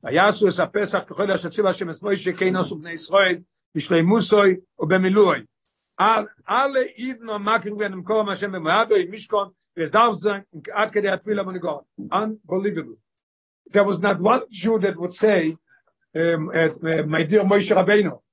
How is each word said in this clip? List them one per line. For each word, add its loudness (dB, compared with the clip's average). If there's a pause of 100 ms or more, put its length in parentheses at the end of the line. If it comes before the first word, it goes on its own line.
ויעשו 2
את -2
הפסח -2
ככל -4
אשר -4
ציווה 0
השם -6
את -10
משה, -4
כן 0
עשו -4
בני -14
ישראל, 0 (360)
בשלימותו 2 (420)
ובמילואו. 4 (680)
על, 2 (220)
alle -2
Iden -10
המקריבים -2
בין -4
המקום -2
השם -6
במועדו, 0
עם 0
משכן, -6 (400)
ויסדרף 2
זיין, -4 (300)
עד -2
כדי -2
התפילה -4
מנהיגו. -6 (320)
Unbelievable. -4 (760)
There 4
was -2
not -2
one 2
Jew 0
that -2
would -8
say, 2 (580)
um, -2
uh, 2 (200)
uh, 0
My 0
dear 2
Moshe 2
Rabbeinu 2 (120)